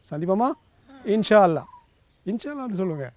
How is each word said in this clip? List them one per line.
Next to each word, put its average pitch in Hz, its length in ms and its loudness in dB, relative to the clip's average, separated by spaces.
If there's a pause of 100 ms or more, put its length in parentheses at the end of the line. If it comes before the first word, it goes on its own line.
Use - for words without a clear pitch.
சந்திப்போமா? 190 420 -2 (540)
இன்ஷா 214 340 4
அல்லாஹ். 165 260 4 (600)
இன்ஷா 214 200 -6
அல்லாஹ்னு 277 280 -10
சொல்லுங்க. 156 440 -6